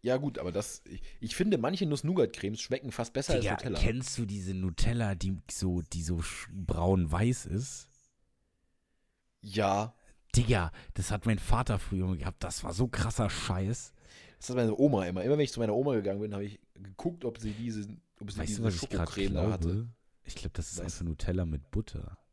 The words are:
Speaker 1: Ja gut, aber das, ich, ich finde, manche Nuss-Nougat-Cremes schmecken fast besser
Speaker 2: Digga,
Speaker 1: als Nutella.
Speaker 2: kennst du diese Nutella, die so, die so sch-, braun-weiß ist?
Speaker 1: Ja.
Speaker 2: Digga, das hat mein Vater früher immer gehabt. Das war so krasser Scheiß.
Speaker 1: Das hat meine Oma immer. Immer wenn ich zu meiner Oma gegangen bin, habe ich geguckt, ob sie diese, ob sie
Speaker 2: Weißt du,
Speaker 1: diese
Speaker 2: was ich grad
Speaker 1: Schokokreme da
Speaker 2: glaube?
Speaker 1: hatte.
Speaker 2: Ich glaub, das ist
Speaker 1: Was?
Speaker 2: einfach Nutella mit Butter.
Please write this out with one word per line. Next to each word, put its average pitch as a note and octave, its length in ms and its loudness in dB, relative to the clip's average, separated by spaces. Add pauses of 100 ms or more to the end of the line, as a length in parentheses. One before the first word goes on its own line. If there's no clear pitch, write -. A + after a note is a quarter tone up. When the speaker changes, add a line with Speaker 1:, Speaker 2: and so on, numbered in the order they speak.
Speaker 1:
Ja B2 140 2
gut, C#3 220 -2
aber F2 140 -4
das, - 320 -4
ich, - 180 -12 (180)
ich - 160 -6
finde, F#3+ 220 4
manche E3+ 280 0
Nuss-Nougat-Cremes C#3 760 0
schmecken - 320 -4
fast - 200 -4
besser C3 220 0
Speaker 2:
Digga, G2 180 2
Speaker 1:
als - 120 -4
Nutella. - 160 -2
Speaker 2:
kennst B2+ 380 2
du A#2 80 -2
diese G2 280 -4
Nutella, G2 600 2
die F#2+ 220 -2 (140)
so, F2+ 320 0
die E2+ 200 -6
so E2+ 160 0
sch-, - 340 -6
braun-weiß F2+ 920 2
ist? - 420 -4 (1500)
Speaker 1:
Ja. G2+ 520 2 (420)
Speaker 2:
Digga, A2 340 6 (240)
das - 160 -4
hat G#2 160 -2
mein A2 120 4
Vater A2 400 4
früher F#2 260 -2
immer F#2 120 0
gehabt. - 280 -6
Das - 180 -6
war - 100 -6
so A#2 160 2
krasser A2 420 0
Scheiß. - 600 -2 (460)
Speaker 1:
Das - 120 -14
hat B2 60 0
meine A2+ 220 4
Oma B2+ 280 6
immer. F2+ 180 -2
Immer C3+ 100 4
wenn D3 100 4
ich - 80 -4
zu - 80 -4
meiner A2 140 2
Oma C3 200 2
gegangen G2+ 260 0
bin, G#2+ 140 -4
habe G2+ 100 -4
ich G#2 160 -12 (140)
geguckt, G2+ 500 -8
ob A#2 140 -4
sie A2 140 -4
diese, A2 340 -6 (340)
ob G2+ 100 -10
sie G2+ 100 -8
Speaker 2:
Weißt - 180 -2
du, A#2 40 -4
Speaker 1:
diese A2 40 2
Speaker 2:
was G2+ 100 2
ich D#2+ 140 -4
grad D#2+ 180 0
Speaker 1:
Schokokreme G2 260 0
da D#2 80 2
Speaker 2:
glaube? G#2+ 100 2
Speaker 1:
hatte. F#2+ 360 0 (360)
Speaker 2:
Ich - 120 -10
glaub, - 180 -8
das - 180 -6
ist F2+ 60 -8
Speaker 1:
Was? F2 60 -6
Speaker 2:
einfach - 200 -6
Nutella F2+ 420 0
mit D2 240 -4
Butter. - 460 -6 (160)